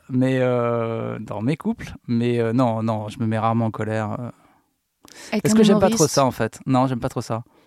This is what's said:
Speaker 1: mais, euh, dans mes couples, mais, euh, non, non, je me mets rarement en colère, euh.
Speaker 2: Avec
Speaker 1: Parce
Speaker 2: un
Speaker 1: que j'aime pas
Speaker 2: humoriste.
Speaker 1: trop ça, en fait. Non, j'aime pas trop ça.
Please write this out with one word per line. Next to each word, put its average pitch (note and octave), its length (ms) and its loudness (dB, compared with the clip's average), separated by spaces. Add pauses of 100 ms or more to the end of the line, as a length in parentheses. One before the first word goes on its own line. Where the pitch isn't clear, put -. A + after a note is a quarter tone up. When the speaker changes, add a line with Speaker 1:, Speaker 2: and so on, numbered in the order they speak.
Speaker 1:
mais, C3 300 2
euh, A#2 800 -2
dans G#2+ 240 -8
mes C#3+ 140 0
couples, - 360 -6 (140)
mais, A#2+ 320 0
euh, A2+ 140 0
non, A#2 280 2
non, A2 260 -2
je G#2+ 120 -12
me A2+ 80 -2
mets A2 100 0
rarement A2+ 280 2
en A2 60 0
colère, G#2+ 480 -4
euh. A#2+ 100 -10 (1040)
Speaker 2:
Avec G#3+ 120 -2
Speaker 1:
Parce G#3+ 100 2
Speaker 2:
un A3 40 6
Speaker 1:
que A3 60 8
j'aime G3+ 160 8
pas F#3+ 100 4
Speaker 2:
humoriste. A3+ 100 0
Speaker 1:
trop D#3 80 6
ça, C#3 180 2
en B2 60 2
fait. - 340 -4
Non, C3 220 2
j'aime B2+ 120 -4
pas B2+ 100 -4
trop B2+ 120 -6
ça. A#2 220 -6 (240)